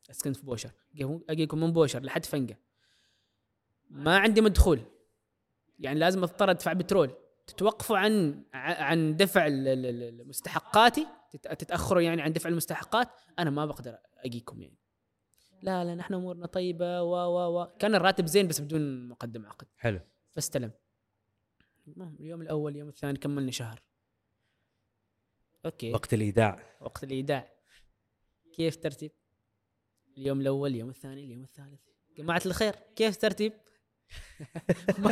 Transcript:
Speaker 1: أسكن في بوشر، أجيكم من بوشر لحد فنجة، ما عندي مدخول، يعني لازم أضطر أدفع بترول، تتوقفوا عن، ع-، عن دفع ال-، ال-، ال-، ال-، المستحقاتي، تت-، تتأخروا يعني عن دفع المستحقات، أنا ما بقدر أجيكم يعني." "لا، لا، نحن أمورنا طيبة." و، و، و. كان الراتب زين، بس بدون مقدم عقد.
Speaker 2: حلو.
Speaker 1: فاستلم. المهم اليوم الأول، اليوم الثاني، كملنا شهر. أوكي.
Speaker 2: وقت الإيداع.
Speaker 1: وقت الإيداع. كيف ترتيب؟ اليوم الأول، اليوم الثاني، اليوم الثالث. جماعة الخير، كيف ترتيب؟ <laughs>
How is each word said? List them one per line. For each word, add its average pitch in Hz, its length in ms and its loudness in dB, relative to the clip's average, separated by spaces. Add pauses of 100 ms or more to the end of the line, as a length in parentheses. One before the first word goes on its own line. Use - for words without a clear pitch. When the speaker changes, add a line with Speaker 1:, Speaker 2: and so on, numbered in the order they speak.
(120)
Speaker 1:
أسكن - 220 -6
في 131 120 -12
بوشر، 123 260 -8 (580)
أجيكم 156 300 -2
من 165 140 2
بوشر 151 300 4
لحد 160 220 -4
فنجة، 123 340 -4 (1300)
ما 151 280 2
عندي 208 240 6
مدخول، 180 400 6 (1000)
يعني 143 200 -2
لازم 185 240 4
أضطر 185 280 2
أدفع 170 220 0
بترول، 175 380 2 (360)
تتوقفوا 214 500 0
عن، 185 460 2 (100)
ع-، 147 300 -4
عن 156 320 2
دفع 185 320 4
ال-، 135 200 0
ال-، 131 180 0
ال-، 120 180 -6
ال-، 117 180 -14
المستحقاتي، 220 840 2 (240)
تت-، - 220 -12
تتأخروا 175 480 2
يعني 170 200 2
عن 151 120 0
دفع 165 160 -4
المستحقات، 170 600 -2 (300)
أنا 170 100 0
ما 147 160 -2
بقدر 123 320 -10 (200)
أجيكم 117 440 -10
يعني." 76 160 -20 (840)
"لا، 185 240 -2
لا، 175 100 -6
نحن 175 180 -8
أمورنا 180 320 -8
طيبة." 175 560 -4
و، 175 140 0
و، 175 460 0
و. 170 40 -6
كان 208 300 0
الراتب 185 300 4
زين، 185 220 4
بس 151 140 -4
بدون 143 460 -4
مقدم 117 380 -12
عقد. - 220 -20 (100)
Speaker 2:
حلو. 107 220 -2 (320)
Speaker 1:
فاستلم. 123 400 -4 (1160)
المهم 165 320 -16
اليوم 165 220 -12
الأول، 151 300 -4
اليوم 147 180 -12
الثاني، 139 280 -4
كملنا 139 340 -2
شهر. 113 300 -10 (1800)
أوكي. - 280 -6
Speaker 2:
وقت - 200 -2
الإيداع. 107 680 2
Speaker 1:
وقت - 220 -12
الإيداع. 135 460 -4 (1040)
كيف 165 220 0
ترتيب؟ 151 360 -8 (1080)
اليوم 135 240 0
الأول، 139 280 2
اليوم 120 200 -4
الثاني، 135 340 -16
اليوم 123 200 -16
الثالث. 139 380 -20 (360)
جماعة 165 280 0
الخير، 196 300 0 (200)
كيف 220 220 2
ترتيب؟ 214 360 0 (760)
<laughs> - 840 -2